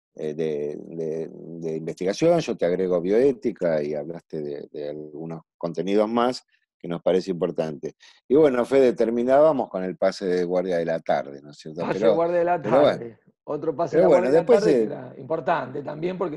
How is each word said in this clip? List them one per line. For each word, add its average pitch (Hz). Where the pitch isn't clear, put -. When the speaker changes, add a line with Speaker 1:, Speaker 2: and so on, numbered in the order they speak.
Speaker 1:
eh, 76
de, 76
de, 80
de 80
investigación, 95
yo 123
te 90
agrego 90
bioética 95
y 73
hablaste 78
de, 71
de 73
algunos 76
contenidos 90
más 120
que 87
nos 82
parece 90
importante. 80
Y 127
bueno, 135
Fede, 131
terminábamos 123
con 92
el 92
pase 95
de 90
guardia 90
de 85
la 82
tarde, 71
¿no 73
es 73
cierto? 156
Speaker 2:
Pase 165
de 185
Speaker 1:
Pero, 185
Speaker 2:
guardia 170
de 170
la 175
Speaker 1:
pero 131
bueno. 117
Speaker 2:
tarde. 113
Otro 151
pase 165
Speaker 1:
Pero 175
Speaker 2:
de 156
la 131
Speaker 1:
bueno, -
Speaker 2:
guardia -
de 143
la 165
Speaker 1:
después 208
Speaker 2:
tarde 170
Speaker 1:
se 131
Speaker 2:
que 113
era 104
importante 143
también 156
porque 175